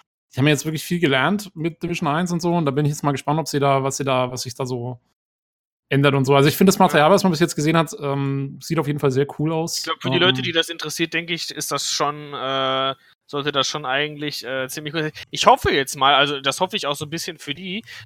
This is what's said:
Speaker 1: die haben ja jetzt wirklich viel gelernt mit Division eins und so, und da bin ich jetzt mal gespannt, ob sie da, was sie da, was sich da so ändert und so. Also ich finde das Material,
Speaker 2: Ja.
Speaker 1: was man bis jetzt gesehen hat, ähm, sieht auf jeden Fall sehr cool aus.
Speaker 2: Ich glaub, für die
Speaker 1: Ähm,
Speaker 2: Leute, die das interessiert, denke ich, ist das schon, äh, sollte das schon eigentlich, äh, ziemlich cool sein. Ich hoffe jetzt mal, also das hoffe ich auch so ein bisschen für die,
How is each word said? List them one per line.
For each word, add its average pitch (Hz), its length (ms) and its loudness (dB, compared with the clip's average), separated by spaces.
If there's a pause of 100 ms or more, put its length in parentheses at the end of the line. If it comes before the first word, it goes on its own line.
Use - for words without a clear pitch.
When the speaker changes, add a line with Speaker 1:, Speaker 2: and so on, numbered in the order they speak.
(340)
Speaker 1:
die - 60 -6
haben 139 80 4
ja 151 40 6
jetzt 147 140 0
wirklich 156 180 -4
viel 175 160 -4
gelernt 165 560 2
mit 160 260 -6
Division 170 280 -4
eins 165 220 0
und 175 100 -2
so, 175 120 0
und 170 120 2
da 143 60 0
bin 147 140 2
ich 143 60 2
jetzt 147 120 -8
mal 143 100 2
gespannt, 147 260 -2
ob 151 80 -4
sie 147 140 -2
da, 135 220 4
was 135 140 -2
sie 143 60 -4
da, 127 280 0
was 123 100 -8
sich 127 120 -10
da 135 120 -6
so 123 340 -8 (920)
ändert 139 260 4
und 135 100 2
so. 139 100 6
Also 139 140 8
ich - 80 0
finde 190 140 6
das - 80 2
Material, 165 300 6
Speaker 2:
Ja. 190 40 6
Speaker 1:
was 196 100 4
man 185 80 4
bis 151 80 0
jetzt 170 160 2
gesehen 160 220 2
hat, 160 220 0
ähm, 139 640 -4
sieht 160 180 -2
auf 143 80 0
jeden 147 120 -2
Fall 143 120 2
sehr 139 160 2 (120)
cool 156 140 -2
aus. 160 240 -4
Speaker 2:
Ich - 60 -6
glaub, 165 180 -6
für 175 80 -2
die 170 80 2
Speaker 1:
Ähm, 170 60 2
Speaker 2:
Leute, 180 180 2
die 123 100 -4
das 165 180 0
interessiert, 165 440 -6
denke 170 200 -4
ich, - 180 -8
ist - 200 -8
das 143 200 -4
schon, 147 420 -4
äh, 135 640 -2 (320)
sollte 143 240 -4
das 139 160 0
schon 151 180 -6
eigentlich, 147 600 -4
äh, 131 220 -4
ziemlich 151 260 -10
cool 160 100 -2
sein. 156 80 -4 (180)
Ich - 160 0
hoffe 254 260 6
jetzt 143 240 0
mal, 139 200 4
also 143 260 2
das 139 180 -2
hoffe 185 160 -2
ich 160 120 -4
auch 143 80 -2
so 156 100 -10
ein 147 40 -12
bisschen 165 280 -10
für - 160 -8
die, 185 300 -10 (220)